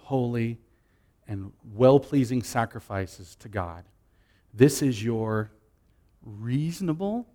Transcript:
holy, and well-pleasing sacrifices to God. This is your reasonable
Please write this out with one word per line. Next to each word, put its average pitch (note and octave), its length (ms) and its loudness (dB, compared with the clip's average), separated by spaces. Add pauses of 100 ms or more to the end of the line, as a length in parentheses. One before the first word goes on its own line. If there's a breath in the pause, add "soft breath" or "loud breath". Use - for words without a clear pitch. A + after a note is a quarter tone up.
holy, A#2+ 560 -2 (680)
and G2+ 240 -10 (220)
well-pleasing B2+ 720 4
sacrifices G2+ 920 -6
to - 120 -18
God. F2+ 340 -8 (720)
This C#3+ 300 6
is A#2+ 200 0
your A2 460 -2 (760)
reasonable D#3+ 1120 -4